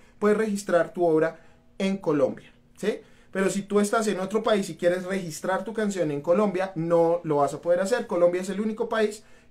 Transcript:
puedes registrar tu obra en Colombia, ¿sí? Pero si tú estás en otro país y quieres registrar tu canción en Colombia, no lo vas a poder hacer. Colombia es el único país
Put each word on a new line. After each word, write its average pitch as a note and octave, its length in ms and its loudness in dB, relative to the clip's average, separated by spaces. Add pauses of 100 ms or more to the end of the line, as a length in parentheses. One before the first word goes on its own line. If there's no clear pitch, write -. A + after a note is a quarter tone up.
(200)
puedes G#3 180 2
registrar G3 540 0
tu F3 140 0
obra D#3+ 340 2 (380)
en G3 180 0
Colombia, D3 580 -2 (220)
¿sí? G#3 240 -4 (320)
Pero F#3+ 180 0
si G3 120 -2
tú G3+ 180 0
estás G#3+ 280 2
en F#3 120 -2
otro G3+ 240 -2
país G#3 260 0
y D3+ 60 -10
quieres F3+ 300 0
registrar F#3 580 -4
tu A3 100 -8
canción G3 380 -2
en C#3+ 80 -4
Colombia, F#3 560 0
no E3+ 480 2
lo D#3 140 0
vas C#3+ 160 2
a C#3+ 80 -10
poder F3 180 2
hacer. G3+ 280 -2
Colombia F3 340 2
es G3 80 -6
el F#3+ 100 -4
único A3 300 -4
país A3 340 -2 (280)